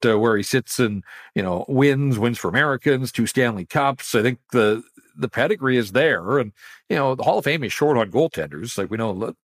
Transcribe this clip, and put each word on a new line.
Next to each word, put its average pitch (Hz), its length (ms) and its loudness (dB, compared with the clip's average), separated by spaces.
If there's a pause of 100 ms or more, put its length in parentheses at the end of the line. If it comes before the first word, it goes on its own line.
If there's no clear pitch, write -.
uh, 110 140 4
where 110 180 4
he 104 60 0
sits - 360 -2
and, 104 240 0 (320)
you 104 80 0
know, 92 240 -2
wins, 139 520 2
wins 117 200 0
for 95 100 -4
Americans, 131 640 0
two 117 160 -2
Stanley 113 380 0
Cups. 139 500 -2
I 113 80 4
think 120 160 0 (140)
the, 113 300 2 (340)
the 127 120 -4
pedigree 135 500 0
is 101 140 -2
there. 120 460 2
And, 107 140 -4 (380)
you 190 60 0
know, 135 180 0
the - 80 -6
Hall 156 160 2
of 180 60 -4
Fame 147 200 -2
is 104 80 -6
short 147 240 2
on 110 140 0
goaltenders. 90 640 -4
Like, 98 140 -6
we 110 80 -4
know 110 360 -6 (100)